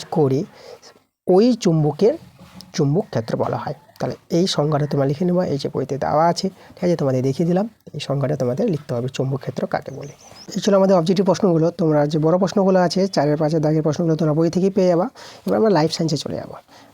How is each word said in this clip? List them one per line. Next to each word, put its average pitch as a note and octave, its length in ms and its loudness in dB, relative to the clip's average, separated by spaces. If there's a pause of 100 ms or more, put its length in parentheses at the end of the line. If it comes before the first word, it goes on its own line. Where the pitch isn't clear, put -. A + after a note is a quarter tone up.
(160)
করে C3+ 240 2 (880)
ওই F#3+ 180 6 (180)
চুম্বকের D#3+ 500 2 (600)
চুম্বক D3 380 0
ক্ষেত্র A2+ 300 -4
বলা B2+ 200 -4
হয়। - 140 -8 (220)
তাহলে B2+ 160 -6 (220)
এই F3+ 80 2 (100)
সংজ্ঞাটা D3 360 0
তোমরা C#3+ 200 0
লিখে C#3+ 160 -4
নেবা, F3 160 0 (100)
এই C#3 100 -2
যে C#3+ 120 -4
বইতে C3+ 280 -4
দেওয়া D#3 280 2
আছে, F3+ 160 -4 (280)
ঠিক - 100 -14
আছে? F3 160 2
তোমাদের C3 260 0
দেখিয়ে D3+ 220 -2
দিলাম, F#3 160 0 (300)
এই D3+ 120 -8
সংজ্ঞাটা C#3+ 340 -2
তোমাদের B2+ 320 -2
লিখতে - 220 -6
হবে A#2+ 200 -4
চৌম্বক C3+ 280 -2
ক্ষেত্র - 200 -8 (100)
কাকে D3 260 -6
বলে। C#3+ 140 -16 (420)
এই F#3+ 80 -4
ছিল G3+ 160 2
আমাদের F#3+ 200 4
অবজেক্টিভ F3+ 300 2
প্রশ্নগুলো। E3 380 2 (120)
তোমরা D#3 200 2 (120)
যে D#3+ 140 0
বড় D#3+ 180 4
প্রশ্নগুলো F#3 440 2
আছে, F3+ 140 -2 (140)
চারের D3 260 2
পাঁচের D#3 240 0
দাগের D#3 220 0
প্রশ্নগুলো D#3+ 320 0
তোমরা D#3 180 2
বই E3 180 2
থেকেই F#3+ 220 2
পেয়ে F#3 140 4
যাবা। F3 160 2 (380)
এবার F#3+ 140 0
আমরা G#3+ 180 4
লাইফ D#3 180 2
সায়েন্সে D#3+ 280 -2
চলে E2+ 180 -8
যাবো। - 140 -14 (380)